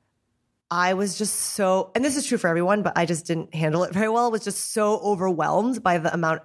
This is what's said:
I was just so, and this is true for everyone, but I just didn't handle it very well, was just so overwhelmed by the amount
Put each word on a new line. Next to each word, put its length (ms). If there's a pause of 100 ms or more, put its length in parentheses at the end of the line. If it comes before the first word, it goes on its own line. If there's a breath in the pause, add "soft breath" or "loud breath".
(720)
I 240
was 240
just 160
so, 600
and 100
this 120
is 100
true 120
for 100
everyone, 340
but 140
I 80
just 220
didn't 280
handle 300
it 80
very 160
well, 220
was 140
just 280
so 280
overwhelmed 840
by 160
the 160
amount 300